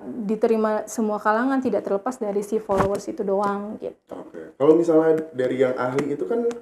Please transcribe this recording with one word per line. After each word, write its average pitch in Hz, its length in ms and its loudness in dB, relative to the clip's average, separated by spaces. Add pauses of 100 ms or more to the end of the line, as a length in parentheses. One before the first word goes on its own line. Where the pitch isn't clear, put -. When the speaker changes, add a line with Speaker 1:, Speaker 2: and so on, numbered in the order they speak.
Speaker 1:
diterima 220 840 0
semua 214 320 -4
kalangan, 247 460 0
tidak 202 180 0
terlepas 208 380 -4
dari 202 240 -2
si 208 180 -2
followers 196 480 0
itu 208 140 -8
doang 202 580 -2
gitu. - 320 -14
Speaker 2:
Oke. - 400 -16
Kalau 156 240 6
misalnya 160 400 6 (140)
dari 127 320 0
yang 123 160 4
ahli 139 340 0
itu 147 160 -4
kan 233 140 0 (180)